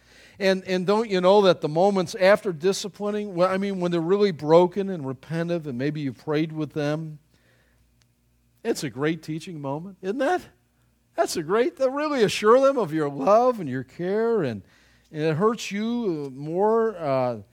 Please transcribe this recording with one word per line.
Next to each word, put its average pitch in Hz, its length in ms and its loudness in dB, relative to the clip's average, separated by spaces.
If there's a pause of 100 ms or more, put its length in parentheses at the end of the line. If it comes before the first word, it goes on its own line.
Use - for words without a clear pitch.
(380)
And, 190 260 2
and 185 220 -2
don't 214 220 2
you 185 140 0
know 196 180 8
that 185 220 4
the 156 80 -2
moments 185 440 0
after 196 380 4
disciplining, 202 800 -4
well, 180 160 2
I 185 60 -2
mean, 196 240 -4
when 175 100 0
they're 170 120 0
really 196 300 2
broken 180 580 4
and 160 160 -6
repentive 165 600 -6
and 120 120 -6
maybe 151 240 -4
you 139 100 -4
prayed 156 400 -4
with 156 220 -6
them, 151 460 -4 (1400)
it's - 220 -4
a 147 40 -4
great 151 340 -4
teaching 156 380 -10
moment, 156 400 -10
isn't 196 180 -6
that? 302 220 0 (760)
That's - 200 -2
a 180 60 -6
great, 226 340 0
to 262 140 0
really 285 340 0
assure 214 360 4
them 269 180 4
of 160 160 -2
your 151 160 -2
love 226 500 2
and 156 80 -6
your 127 160 -6
care, 214 580 -2
and, 110 200 -4 (500)
and 151 100 -6
it 156 140 0
hurts 214 340 0
you 202 640 -4
more, 202 640 0
uh, 131 420 -2 (140)